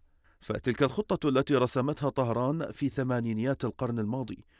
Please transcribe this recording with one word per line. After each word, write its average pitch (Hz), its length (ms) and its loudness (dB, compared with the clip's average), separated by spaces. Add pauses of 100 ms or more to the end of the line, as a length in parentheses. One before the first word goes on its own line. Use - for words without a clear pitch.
(420)
فتلك 113 420 0
الخطة 156 460 0
التي 135 260 4
رسمتها 131 540 2
طهران 127 600 0
في 139 180 -2
ثمانينيات 123 760 -2
القرن 117 340 -2
الماضي 110 460 -6 (140)